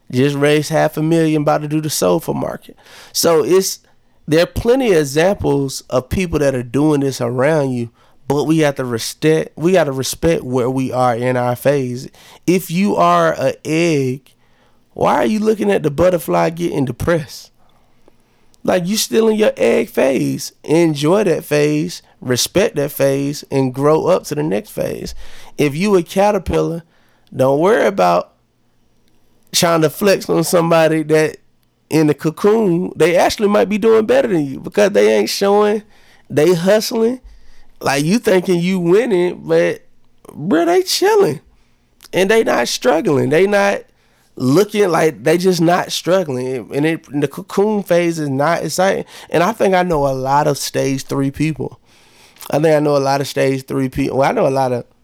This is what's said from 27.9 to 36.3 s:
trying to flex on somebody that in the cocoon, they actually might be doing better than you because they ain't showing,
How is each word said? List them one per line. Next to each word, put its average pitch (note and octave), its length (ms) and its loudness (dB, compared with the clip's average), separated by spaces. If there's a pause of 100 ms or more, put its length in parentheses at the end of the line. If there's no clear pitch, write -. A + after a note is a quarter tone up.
trying E3+ 300 2
to D3+ 80 2
flex G3 400 0
on E3 140 0
somebody D#3+ 580 2
that D#3 360 0 (520)
in D#3+ 160 4
the D3 80 4
cocoon, F#3 840 0
they D#3+ 200 2
actually A3 320 2
might G3+ 200 2
be G#3 100 -2
doing A3 280 4
better B3+ 220 2
than D#3+ 180 0
you C3+ 140 -10
because G3 320 0
they G#3 200 4
ain't G#3+ 160 0
showing, G#3 540 0 (480)